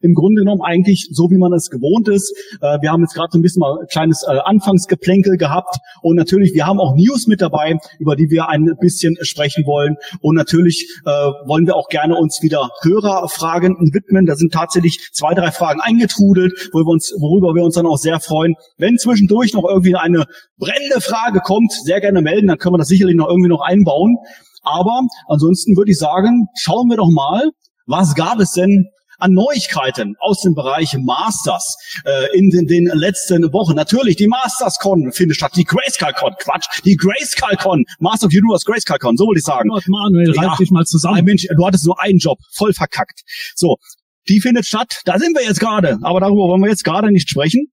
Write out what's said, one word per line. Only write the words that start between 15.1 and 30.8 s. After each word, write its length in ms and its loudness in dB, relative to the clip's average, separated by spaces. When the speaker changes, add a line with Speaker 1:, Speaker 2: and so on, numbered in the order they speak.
Speaker 1:
zwei, 220 -2
drei 160 0
Fragen 300 -2
eingetrudelt, 920 2
wo 80 0
wir 120 2
uns, 260 -2
worüber 360 2
wir 100 2
uns 100 0
dann 120 0
auch 120 0
sehr 220 -2
freuen. 340 -2
Wenn 200 2
zwischendurch 560 2
noch 140 2
irgendwie 280 4
eine 300 0
brennende 420 -2
Frage 400 -2
kommt, 320 0
sehr 280 -2
gerne 220 2
melden, 260 2
dann 100 0
können 160 0
wir 40 2
das 100 0
sicherlich 280 4
noch 120 0
irgendwie 200 4
noch 120 0
einbauen. 560 2
Aber 400 -2
ansonsten 480 2
würde 160 2
ich 60 2
sagen, 480 0
schauen 300 -2
wir 80 2
doch 140 2
mal, 400 0
was 280 0
gab 260 -2
es 120 0
denn 340 2
an 140 2
Neuigkeiten 840 -2
aus 220 -2
dem 140 0
Bereich 440 -6